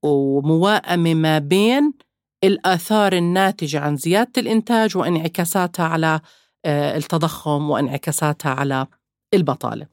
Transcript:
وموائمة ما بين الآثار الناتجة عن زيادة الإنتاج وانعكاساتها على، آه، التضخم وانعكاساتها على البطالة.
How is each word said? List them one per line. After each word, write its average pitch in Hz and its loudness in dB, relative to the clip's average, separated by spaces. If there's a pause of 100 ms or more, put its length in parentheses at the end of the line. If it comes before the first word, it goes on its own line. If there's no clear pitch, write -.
وموائمة 160 0
ما 156 2
بين 220 2 (500)
الآثار 190 2
الناتجة 175 0
عن 147 -2
زيادة 196 0
الإنتاج 220 0
وانعكاساتها 175 -2
على، 160 0 (460)
آه، 147 0
التضخم 151 -2
وانعكاساتها 143 -2
على 135 -2 (460)
البطالة. 135 -2